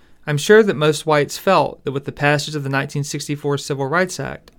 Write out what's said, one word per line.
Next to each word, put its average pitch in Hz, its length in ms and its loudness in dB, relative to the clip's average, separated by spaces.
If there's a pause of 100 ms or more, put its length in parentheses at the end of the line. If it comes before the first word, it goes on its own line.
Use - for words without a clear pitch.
(280)
I'm 147 100 0
sure 208 260 6
that 202 120 0
most 151 300 0
whites 147 320 0
felt 170 460 0
that 143 80 -4
with 139 140 -8
the 135 60 -6
passage 147 440 0
of 143 80 -6
the 135 60 -6
nineteen 139 340 -4
sixty-four 143 540 -4
Civil 139 300 -6
Rights 180 320 -2
Act, - 400 -12